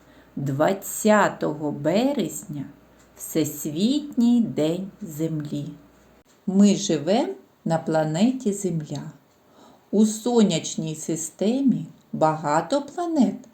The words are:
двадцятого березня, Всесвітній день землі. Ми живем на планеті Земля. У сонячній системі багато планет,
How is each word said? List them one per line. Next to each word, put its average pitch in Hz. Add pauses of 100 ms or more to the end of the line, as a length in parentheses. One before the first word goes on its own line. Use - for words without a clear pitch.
(360)
двадцятого 156
березня, 160 (500)
Всесвітній 233
день 165 (100)
землі. 151 (840)
Ми 196
живем 180 (360)
на 165
планеті 160
Земля. 151 (800)
У 214
сонячній 180
системі 185 (280)
багато 156
планет, 320